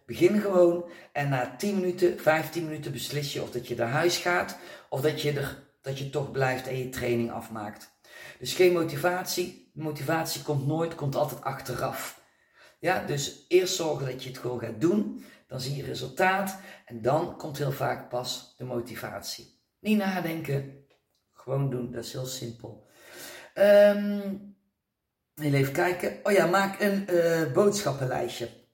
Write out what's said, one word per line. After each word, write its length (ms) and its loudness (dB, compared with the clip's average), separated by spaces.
Begin 360 4
gewoon. 440 4
En 180 -2
na 260 0
tien 200 -2
minuten, 440 2
vijftien 440 0
minuten 280 -6
beslis 420 -6
je 80 -4
of 100 -8
dat 160 -8
je 80 -4
naar 140 -2
huis 280 2
gaat. 400 -2
Of 120 -4
dat 200 0
je 100 0
er, 320 -4
dat 160 -8
je 120 -8
toch 220 -4
blijft 360 0
en 100 -4
je 120 -4
training 420 0
afmaakt. 640 -12
Dus 140 -6
geen 200 6
motivatie. 1000 -2
Motivatie 680 -4
komt 260 -2
nooit, 280 0
komt 200 -4
altijd 260 -2
achteraf. 800 -6
Ja, 260 0
dus 420 -4
eerst 280 4
zorgen 300 -2
dat 180 -8
je 60 -10
het 80 -12
gewoon 220 -6
gaat 220 -6
doen. 440 2
Dan 120 -8
zie 160 -6
je 80 -8
resultaat. 760 0
En 160 -12
dan 360 2
komt 200 -10
heel 140 0
vaak 380 -4
pas 480 -6
de 60 -12
motivatie. 960 -8
Niet 180 2
nadenken. 880 -2
Gewoon 360 -2
doen. 220 -4
Dat 120 -8
is 80 -12
heel 140 -6
simpel. 640 -12
Ehm, 840 6
heel 200 0
even 200 2
kijken. 500 -2
Oh 80 2
ja, 140 6
maak 340 2
een, 280 2
eh, 460 4
boodschappenlijstje. 960 0